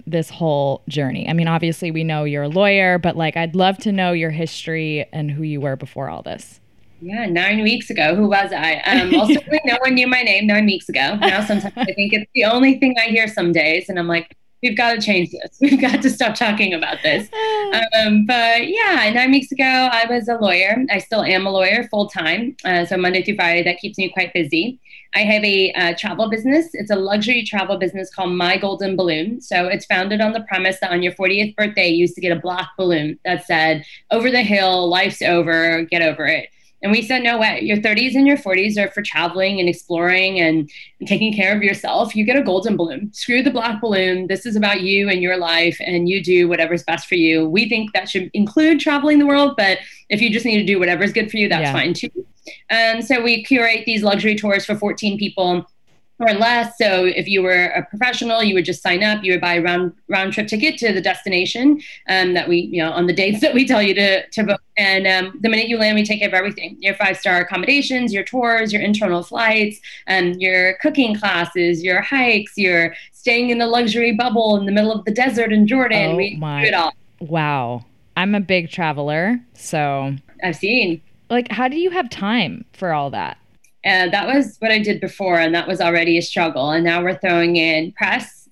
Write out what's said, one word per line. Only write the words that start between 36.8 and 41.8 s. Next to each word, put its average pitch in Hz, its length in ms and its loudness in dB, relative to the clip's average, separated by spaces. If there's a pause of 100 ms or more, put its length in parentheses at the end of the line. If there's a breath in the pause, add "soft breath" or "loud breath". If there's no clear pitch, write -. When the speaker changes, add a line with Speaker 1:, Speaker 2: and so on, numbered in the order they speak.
Speaker 2:
And 196 100 0
we 233 100 2
said, 247 200 -2
"No 233 160 0
way. 202 220 0
Your 214 220 0
thirties 226 320 0
and 277 120 6
your 285 120 4
forties 202 400 0
are 202 100 0
for 202 140 -8
traveling 185 580 -2
and 175 80 2
exploring 180 720 0
and, 160 300 2 (300 loud breath)
and - 80 -8
taking 208 260 0
care 202 200 0
of 202 80 -2
yourself. 196 540 -2